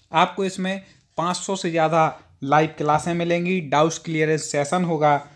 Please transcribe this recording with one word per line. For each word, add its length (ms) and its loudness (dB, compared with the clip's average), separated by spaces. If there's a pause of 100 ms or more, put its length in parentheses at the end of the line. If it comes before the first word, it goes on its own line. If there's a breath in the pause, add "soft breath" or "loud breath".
(120)
आपको 320 2
इसमें 380 -6 (340 soft breath)
पाँच 200 -2
सौ 200 -6
से 140 -4
ज़्यादा 500 2 (220)
लाइव 360 2
क्लासें 360 0
मिलेंगी, 460 0
डाउट्स 380 0
क्लियरेंस 440 0
सेशन 420 -2
होगा, 520 0